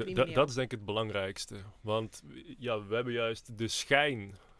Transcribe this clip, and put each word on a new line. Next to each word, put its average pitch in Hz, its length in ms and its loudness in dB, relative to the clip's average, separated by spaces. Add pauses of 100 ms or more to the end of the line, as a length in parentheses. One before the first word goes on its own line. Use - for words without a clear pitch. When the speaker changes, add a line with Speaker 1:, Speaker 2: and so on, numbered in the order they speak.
Speaker 1:
D-, 95 60 -4
Speaker 2:
crimineel. 123 200 4
Speaker 1:
dat 143 140 6
is 123 60 -4
denk 127 180 -2
ik 123 60 -4
het 104 80 -10
belangrijkste. 104 720 -2 (240)
Want, 110 420 -2 (360)
ja, 117 260 -2
we 101 100 -2
hebben 123 180 0
juist 113 460 -2
de 110 100 0
schijn 131 680 2 (260)